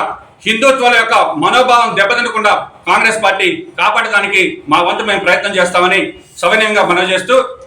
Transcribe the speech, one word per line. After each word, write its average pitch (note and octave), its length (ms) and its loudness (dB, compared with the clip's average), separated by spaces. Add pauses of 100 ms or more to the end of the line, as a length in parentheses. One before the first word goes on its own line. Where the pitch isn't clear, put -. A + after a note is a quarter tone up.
(440)
హిందుత్వాల A#3+ 540 2
యొక్క A3+ 160 0 (260)
మనోభావం A#3+ 560 2
దెబ్బతినకుండా G#3+ 560 0 (340)
కాంగ్రెస్ G#3+ 380 0
పార్టీ G3 240 0 (320)
కాపాడడానికి G#3 640 0 (280)
మా D#3+ 160 4
వంతు G3+ 220 -2
మేము G3 160 -2
ప్రయత్నం G3+ 340 0
చేస్తామని F3+ 400 0 (440)
సవినయంగా G#3 480 2
మనవి F#3 220 0
చేస్తూ, F#3 220 0 (320)